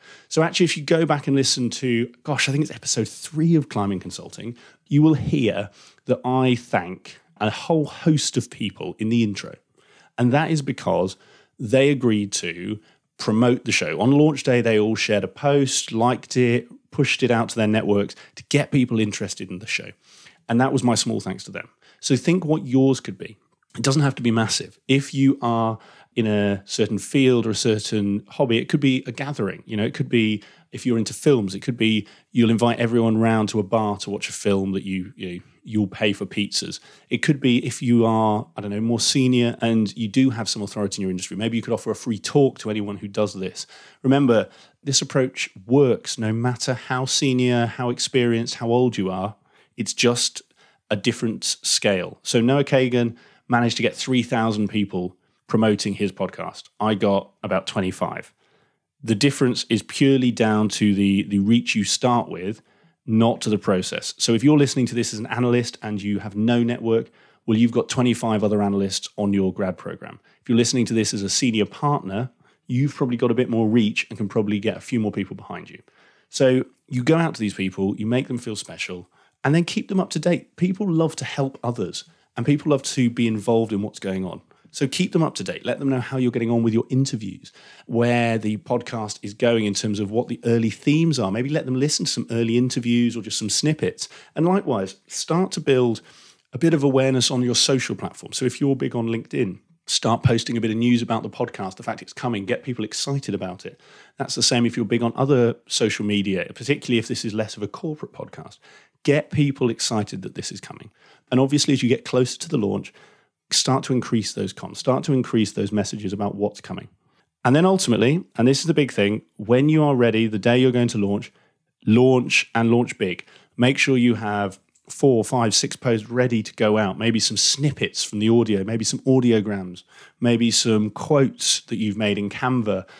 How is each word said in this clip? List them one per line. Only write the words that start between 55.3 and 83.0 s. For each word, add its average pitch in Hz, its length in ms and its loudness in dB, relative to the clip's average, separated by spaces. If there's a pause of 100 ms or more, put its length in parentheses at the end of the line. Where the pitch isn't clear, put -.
promoting 107 480 2
his 98 180 -2
podcast. - 520 -10 (140)
I 107 160 2
got 98 380 0 (100)
about 95 240 -2
twenty-five. 92 640 -4 (720)
The 113 120 0
difference 127 540 2
is 107 140 0
purely 135 480 2
down 107 400 2
to 104 240 2
the, 98 300 2
the 101 160 0
reach 117 340 2
you 107 100 0
start 123 440 0
with, 90 340 -8 (420)
not 113 380 2
to - 80 -2
the 104 80 2
process. - 580 -4
So - 160 0
if 113 120 2
you're 151 120 8
listening 135 300 2
to 113 80 -4
this 117 180 -2
as 110 60 -8
an 104 80 -10
analyst 120 560 0
and 107 180 -6
you 101 200 -4
have 101 160 -10
no 117 260 2
network, 113 480 0 (340)
well, 110 140 2
you've 117 140 4
got 117 160 0
twenty-five 113 560 0
other 104 180 2
analysts 98 540 -2
on 101 160 0
your 95 200 2
grad 92 240 -4
program. - 440 -14 (220)
If - 60 -20
you're 117 100 4
listening 120 280 2
to 117 80 -2
this 110 180 0
as 104 100 -4
a 98 80 -4
senior 110 360 0
partner, 123 640 -4 (380)
you've 131 260 0
probably 123 220 -2
got 117 160 2
a - 20 0
bit 120 160 0
more 113 160 2
reach 110 420 2
and 107 100 -12
can 104 100 -4
probably 104 320 -2
get 98 160 -4
a 95 40 -14
few 120 200 -4
more 104 120 -2
people 98 220 -6
behind 90 340 -16
you. - 140 -20 (460)
So 131 360 2 (220)
you 127 160 -4
go 160 140 4
out 165 180 2
to - 60 -8
these 104 140 -2
people, 98 420 -2
you 104 100 -6
make 120 220 0
them 123 100 -4
feel 113 180 -8
special, 90 540 -12 (320)
and 139 120 2
then 170 100 4
keep - 240 -6
them 190 120 0
up - 80 0
to - 100 -4
date. - 380 -2
People 185 340 0
love 160 260 2
to - 100 -10
help 135 360 -4
others, 117 420 -6 (300)
and 117 120 -6
people 151 240 2
love 135 120 2
to 123 280 0